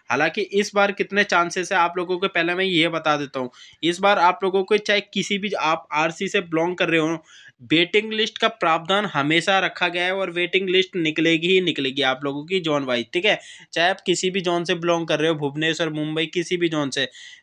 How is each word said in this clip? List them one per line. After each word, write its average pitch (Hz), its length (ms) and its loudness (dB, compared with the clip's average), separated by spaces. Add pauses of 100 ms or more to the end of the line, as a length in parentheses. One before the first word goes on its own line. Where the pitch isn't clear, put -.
हालांकि 156 320 0
इस 196 340 0
बार 202 160 4
कितने 196 320 0
चांसेस 175 480 0
है 190 60 0
आप 175 200 2
लोगों 180 200 -2
के, 190 100 0
पहले 175 280 0
मैं 190 100 0
ये 170 240 2
बता 156 280 0
देता 139 220 -6
हूँ। 123 100 -4 (340)
इस 170 160 0
बार 196 200 4
आप 180 240 4
लोगों 190 200 2
को, 214 140 2
चाहे 208 240 0
किसी 202 360 -4
भी 190 140 -6
आप 160 420 -2
आरसी 165 340 -2
से 196 140 -2
बिलोंग 170 340 -2
कर 170 140 0
रहे 160 100 2
हो, 160 240 -2 (400)
वेटिंग 175 500 2
लिस्ट 220 240 -2
का 226 100 2
प्रावधान 180 580 0
हमेशा 165 540 2
रखा 180 280 -2
गया 175 180 -2
है 185 100 -2
और 190 160 -4
वेटिंग 175 380 -2
लिस्ट 185 260 0
निकलेगी 160 520 0
ही 185 140 4
निकलेगी 139 400 -2
आप 131 220 0
लोगों 143 220 -4
की 190 140 -2
जोन 151 240 -2
वाइज, 123 300 -2
ठीक 180 120 -2
है? 190 140 2 (340)
चाहे 170 160 2
आप 190 120 -4
किसी 185 280 0
भी 185 120 -4
जोन 175 220 0
से 180 120 -2
बिलोंग 170 320 0
कर 156 120 0
रहे 160 100 2
हो, 165 60 0
भुवनेश्वर, 156 540 -2
मुंबई, 156 360 -4
किसी 175 320 -4
भी 170 120 0
जोन 151 200 -2
से, 131 200 -2 (340)